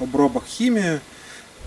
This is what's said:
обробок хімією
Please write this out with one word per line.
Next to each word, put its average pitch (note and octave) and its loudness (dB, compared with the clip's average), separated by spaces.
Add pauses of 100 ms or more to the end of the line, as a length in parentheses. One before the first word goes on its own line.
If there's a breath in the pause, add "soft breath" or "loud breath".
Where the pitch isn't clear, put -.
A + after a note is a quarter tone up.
обробок C#3+ 2
хімією G#3 0 (680 loud breath)